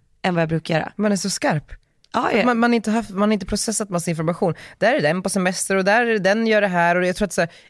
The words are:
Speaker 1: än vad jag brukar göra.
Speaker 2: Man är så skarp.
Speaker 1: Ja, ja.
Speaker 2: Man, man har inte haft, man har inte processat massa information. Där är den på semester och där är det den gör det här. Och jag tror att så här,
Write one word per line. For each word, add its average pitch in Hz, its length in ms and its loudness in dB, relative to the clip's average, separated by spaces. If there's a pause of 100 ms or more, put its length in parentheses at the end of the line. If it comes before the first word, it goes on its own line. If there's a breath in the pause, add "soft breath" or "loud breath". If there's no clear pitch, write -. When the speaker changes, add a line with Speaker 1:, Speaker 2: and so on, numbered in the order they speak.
(220)
Speaker 1:
än 185 120 0
vad 165 80 2
jag 160 60 0
brukar 160 260 -2
göra. - 220 -2
Speaker 2:
Man 208 160 0
är 202 40 0
så 190 140 -4
skarp. 196 340 -2 (480)
Speaker 1:
Ja, 247 200 -2
ja. 214 140 2
Speaker 2:
Man, 240 120 2
man 240 120 4
har 233 60 4
inte 220 140 -2
haft, 214 200 -2
man 202 180 0
har 220 40 2
inte 196 140 -2
processat 208 440 -4
massa 170 200 -4
information. 165 440 -2 (240 loud breath)
Där 233 160 2
är 311 60 0
den 165 220 2
på 196 60 -2
semester 185 480 -2
och 190 80 2
där 208 220 4
är 233 60 0
det 220 60 0
den 202 280 2
gör 214 140 4
det 202 80 2
här. 175 280 2
Och 180 100 2
jag 180 100 0
tror 208 100 -2
att 175 60 -6
så - 80 -2
här, 165 100 0 (180 loud breath)